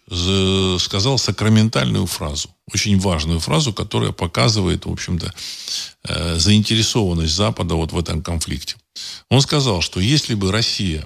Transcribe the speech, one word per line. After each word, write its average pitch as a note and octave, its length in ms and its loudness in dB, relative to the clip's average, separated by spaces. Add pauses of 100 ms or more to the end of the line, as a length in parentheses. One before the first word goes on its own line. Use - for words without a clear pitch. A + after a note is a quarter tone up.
за-, F#2+ 720 2
сказал A2 400 0
сакраментальную A2 880 2
фразу, D2 420 -6 (240)
очень G2 260 2
важную E2 420 0
фразу, C#3+ 320 0
которая A2 400 -2
показывает, F#2+ 760 0
в F2 60 -2
общем-то, F2 400 -4 (720)
э, E2 340 -2
заинтересованность G2+ 960 2
Запада F#2 400 0
вот E2 180 -2
в F2+ 60 -2
этом D#2+ 240 -2
конфликте. D#2+ 540 -6 (540)
Он C3 100 6
сказал, C3 420 0
что - 180 -4
если B2+ 340 2
бы G2 180 0
Россия F#2+ 540 -2